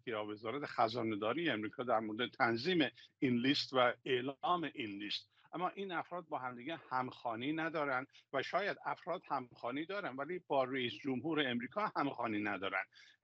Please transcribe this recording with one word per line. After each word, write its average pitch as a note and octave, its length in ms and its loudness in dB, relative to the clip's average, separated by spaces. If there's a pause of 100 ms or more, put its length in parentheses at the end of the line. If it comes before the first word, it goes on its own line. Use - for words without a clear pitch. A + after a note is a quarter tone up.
یا G#2+ 180 -2
وزارت A2 420 -4
خزانه‌داری A#2 840 2
امریکا G#2+ 320 -2
در A#2+ 180 2
مورد G#2+ 300 -2
تنظیم B2+ 480 2 (400)
این B2+ 180 4
لیست C3+ 360 2
و B2 200 6 (120)
اعلام C#3+ 720 0
این G#2+ 240 -6
لیست، - 320 -6 (220)
اما F3 160 -2
این G3 240 -8
افراد E3+ 360 -6
با D3 100 -4
همدیگه B2+ 380 -8 (140)
همخوانی B2+ 600 -2
ندارن D3+ 540 0 (260)
و C3+ 100 2
شاید F3+ 420 0
افراد E3 440 -4
همخوانی C3 580 -4
دارن F3+ 300 -6
ولی D#3 300 -6
با C#3 180 4
رئیس B2+ 280 0
جمهور C#3 580 0
امریکا B2+ 460 -2
همخوانی A#2+ 460 0
ندارن. F#2+ 420 0 (400)